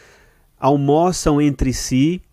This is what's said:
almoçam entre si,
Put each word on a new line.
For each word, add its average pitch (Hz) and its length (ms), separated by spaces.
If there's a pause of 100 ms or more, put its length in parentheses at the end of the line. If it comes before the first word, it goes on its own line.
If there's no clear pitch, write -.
(580)
almoçam 147 840
entre 143 320
si, 143 500 (100)